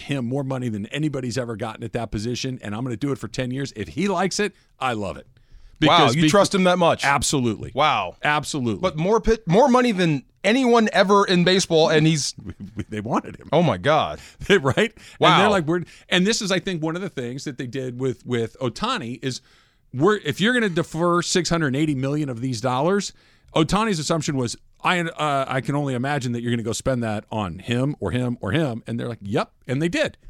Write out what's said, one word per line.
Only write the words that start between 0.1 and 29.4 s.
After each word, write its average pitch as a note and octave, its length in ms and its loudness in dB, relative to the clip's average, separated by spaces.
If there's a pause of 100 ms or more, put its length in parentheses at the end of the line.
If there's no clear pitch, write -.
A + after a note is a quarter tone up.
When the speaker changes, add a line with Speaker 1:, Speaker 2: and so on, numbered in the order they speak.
Speaker 1:
more C3+ 180 -4
money C3 240 -4
than G#2 200 -4
anybody's C3+ 500 -4
ever A#2 180 -6
gotten A2 260 -8
at A2+ 120 -8
that A#2 160 -6
position, A#2+ 520 -6
and G#2 120 -8
I'm A2+ 100 -6
gonna B2 140 -6
do C#3+ 120 -4
it B2+ 60 -2
for - 100 -10
ten B2+ 260 -6
years," C3+ 220 -8
if G2+ 140 -8
he D3 180 -4
likes F#3+ 320 -2
it, G#3 160 -2 (240)
I C3 140 -2
love G2 240 -6
it. - 100 -16 (540)
Speaker 2:
Wow, D#3 200 6
Speaker 1:
Because C3 160 4
Speaker 2:
you E3 60 2
Speaker 1:
be- D#3 60 6
Speaker 2:
trust F#3+ 260 4
him F#3 100 2
that F3+ 140 4
much? D#3+ 240 2
Speaker 1:
Absolutely. B2 720 0
Speaker 2:
Wow. A#2+ 480 0
Speaker 1:
Absolutely. C#3 600 -2
Speaker 2:
But E3+ 160 -2
more G3 200 2
pit-, A3 300 0
more A3 180 6
money B3 260 4
than E3 320 0 (200)
anyone A#3 480 4
ever G3 320 4
in F3+ 180 4
baseball, E3+ 460 4
and D#3 180 4
he's D#3+ 280 0 (260)
Speaker 1:
<laughs> G#2 300 -12
They G#2+ 100 -6
wanted A2+ 360 -4
him. - 140 -20
Speaker 2:
Oh, D#3+ 120 4
my A#2+ 160 2
God. G2 420 0 (180)
Speaker 1:
<laughs> - 120 -2
Right? F#3 440 2
And - 80 -20 (160)
Speaker 2:
Wow. E3 200 6
Speaker 1:
they're G3+ 100 6
like, G3 180 2
"We're," E3 180 0 (260)
and F#3 160 4
this A3+ 160 0
is, F#3+ 100 -2
I F#3 60 2
think, E3+ 240 -4
one D#3+ 140 -2
of F3+ 40 -8
the G3 80 -8
things B2+ 360 -8
that C3+ 120 -8
they C3+ 100 -8
did B2+ 320 -8
with, B2+ 280 -4
with A#2 340 -2
Ohtani C3 640 -4
is C3 160 -6 (540)
we're, F3+ 240 4
if D3 200 -4
you're G#3+ 140 2
gonna A#3 160 2
defer E3+ 540 0
six - 260 0
hundred D#3+ 260 0
eighty D3+ 200 0
million C#3 340 -2
of A#2+ 140 -8
these B2+ 180 -4
dollars, C#3+ 540 0 (420)
Ohtani's F#3+ 420 2
assumption D#3 380 -2
was, B2 200 -4 (280)
"I, F3 160 2
uh, D3 480 -2
I C3 120 -2
can C#3+ 140 -2
only C#3+ 200 -2
imagine B2+ 380 -4
that A#2+ 100 -4
you're A#2+ 100 -2
gonna A#2+ 100 -2
go G#2+ 100 -4
spend B2 300 -2
that G#2+ 300 -4
on F#2+ 260 -4
him B2 420 -2
or F#2+ 120 -4
him B2 280 -2
or G2 120 -4
him." B2+ 340 -2
And B2 140 -6
they're B2 80 -6
like, A#2 140 -10
"Yep." C3+ 280 -4 (160)